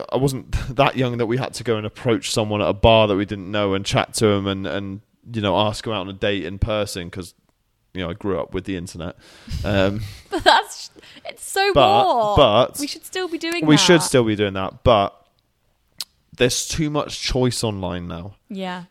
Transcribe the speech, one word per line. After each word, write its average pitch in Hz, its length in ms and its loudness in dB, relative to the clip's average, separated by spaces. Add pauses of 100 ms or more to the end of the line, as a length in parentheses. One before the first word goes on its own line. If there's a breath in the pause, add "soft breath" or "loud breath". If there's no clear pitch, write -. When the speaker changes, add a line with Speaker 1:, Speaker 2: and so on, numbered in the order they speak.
(100)
Speaker 1:
I - 60 0
wasn't 131 360 -2
<laughs> 113 240 -2
that 135 200 2
young 120 220 -2
that 120 80 -2
we 113 100 -2
had 127 180 -4
to 113 100 -10
go 113 120 0
and 107 100 -4
approach - 440 -2
someone 107 320 0
at 80 60 2
a 92 40 2
bar 110 340 6
that 98 100 2
we 101 100 0
didn't 98 240 -8
know 104 240 0
and 98 100 -2
chat - 300 -2
to 113 140 4
'em 98 180 2
and, 98 200 -4
and, 95 340 -8 (300)
you 113 120 -6
know, 95 160 2
ask 107 280 -2
'em 117 60 -4
out 104 80 -4
on 92 80 -8
a 98 60 -12
date 101 320 -2
in 98 120 -8
person 101 520 -4
'cause, 90 240 -12 (580)
you 90 80 -8
know, 87 80 -4
I 85 60 -6
grew 92 260 -4
up - 140 -8
with 90 100 -6
the 95 120 -6
internet. 85 400 -12 (460 loud breath)
Um, 101 380 0 (160)
Speaker 2:
<laughs> - 140 -20
But 403 120 -4
that's, - 480 2 (360 loud breath)
it's - 180 -16
so 392 300 0
Speaker 1:
but, - 60 4
Speaker 2:
raw. 208 560 4
Speaker 1:
but 120 420 4
Speaker 2:
We 285 80 -6
should - 180 -12
still 370 240 -6
be 330 80 -8
doing 330 300 -6
Speaker 1:
we 151 100 8
should 170 240 6
Speaker 2:
that. - 40 -4
Speaker 1:
still 123 200 4
be 110 120 0
doing 101 180 0
that, 95 300 -6
but 107 340 4 (1200)
there's - 280 2
too 151 220 -2
much 147 320 -4
choice 127 420 0
online 90 460 -4
now. 87 260 -12 (140)
Speaker 2:
Yeah. 185 420 -10